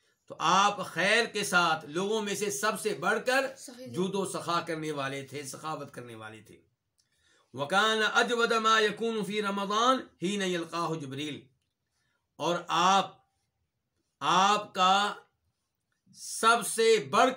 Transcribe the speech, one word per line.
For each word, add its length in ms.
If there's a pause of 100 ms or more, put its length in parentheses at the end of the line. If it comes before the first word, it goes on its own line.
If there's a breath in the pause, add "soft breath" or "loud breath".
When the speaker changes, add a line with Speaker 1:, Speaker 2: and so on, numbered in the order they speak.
(280)
Speaker 1:
تو 120
آپ 460
خیر 400
کے 180
ساتھ 420
لوگوں 360
میں 140
سے 160
سب 300
سے 120
بڑھ 320
کر 320
Speaker 2:
سخی 280
تھے۔ 20
Speaker 1:
جود 280
و 100
سخا 360
کرنے 300
والے 300
تھے، 220
سخاوت 500
کرنے 220
والے 260
تھے۔ 200 (920)
وَكَانَ 680
أَجْوَدَ 340
مَا 240
يَكُونُ 460
فِي 160
رَمَضَانَ 600
حِينَ 420
يَلْقَاهُ 560
جِبْرِيلُ۔ 400 (960)
اور 220 (100)
آپ، 500 (1000)
آپ 540
کا 400 (1000)
سب 540
سے 420
بڑھ 280